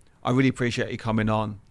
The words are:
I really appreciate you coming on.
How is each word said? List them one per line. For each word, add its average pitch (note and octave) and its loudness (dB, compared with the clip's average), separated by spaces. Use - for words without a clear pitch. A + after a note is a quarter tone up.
I A#2+ 0
really C3 4
appreciate B2 -2
you A#2+ -8
coming A2 0
on. G#2+ -2